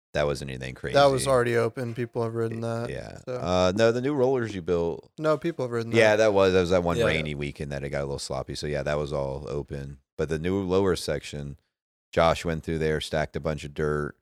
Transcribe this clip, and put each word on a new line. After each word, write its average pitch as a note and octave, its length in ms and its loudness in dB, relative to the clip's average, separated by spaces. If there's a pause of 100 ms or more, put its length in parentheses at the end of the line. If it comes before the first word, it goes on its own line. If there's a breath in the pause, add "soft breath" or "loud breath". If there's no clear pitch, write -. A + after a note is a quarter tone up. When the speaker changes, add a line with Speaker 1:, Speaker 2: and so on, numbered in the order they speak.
(140)
Speaker 1:
that D2 120 0
wasn't C#2 240 -4
anything C2 240 -10
crazy. - 200 -10
Speaker 2:
That C#3+ 160 6
was C3 160 -2
already A#2+ 300 2
open. A#2 380 -2
People A#2+ 280 -6
have A2+ 120 -4
ridden A2+ 280 -4
that, A#2 260 -6
Speaker 1:
Yeah. - 380 -10
Speaker 2:
so. B2+ 80 -8
Speaker 1:
Uh, F#2 420 2
no, A2+ 160 6
the B2 80 0
new C#3 140 -2
rollers B2 400 0
you F#2 80 -6
built. E2+ 560 -2
Speaker 2:
No, D#3 180 2
people D3 300 -4
have A#2 60 -6
ridden A#2 200 -4
that. A2+ 60 4
Speaker 1:
Yeah, G#2+ 180 8
that A2 160 6
was, G2 220 6
that F#2 60 6
was E2+ 100 2
that F2+ 120 4
one E2+ 140 2
Speaker 3:
Yeah. - 80 2
Speaker 1:
rainy D#2 300 0
weekend C#2+ 380 -6
that C#2 120 -6
it C#2 60 -6
got C#2+ 100 -4
a C#2+ 60 -4
little C#2 120 -6
sloppy. C2+ 360 -6
So, - 120 -8
yeah, D2 160 -2
that D2 160 0
was D2 140 -4
all C#2 360 -4
open. C#2 500 -8 (180)
But D#2 120 -2
the D#2 100 -2
new F2+ 240 0
lower F#2 320 2
section, D2 640 -8 (560)
Josh E2 320 4
went E2 180 -2
through D#2+ 160 -4
there, D#2 220 0
stacked D2+ 340 -4
a D#2+ 60 -6
bunch D2+ 240 -4
of C#2+ 100 -12
dirt D2+ 480 -2